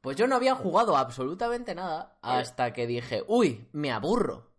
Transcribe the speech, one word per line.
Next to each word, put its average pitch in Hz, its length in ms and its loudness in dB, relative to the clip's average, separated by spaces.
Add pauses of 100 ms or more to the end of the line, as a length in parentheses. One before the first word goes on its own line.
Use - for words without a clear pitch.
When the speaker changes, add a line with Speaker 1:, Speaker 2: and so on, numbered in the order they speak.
Speaker 1:
Pues 269 160 -6
yo 226 100 4
no 269 80 2
había 262 200 4
jugado 190 420 2
absolutamente 180 760 -2
nada 170 460 -8
Speaker 2:
Vaya. 127 200 0
Speaker 1:
hasta 120 320 -2
que 120 140 -2
dije, 120 400 -4
"Uy, 196 440 2
me 147 200 -4
aburro". 120 680 -2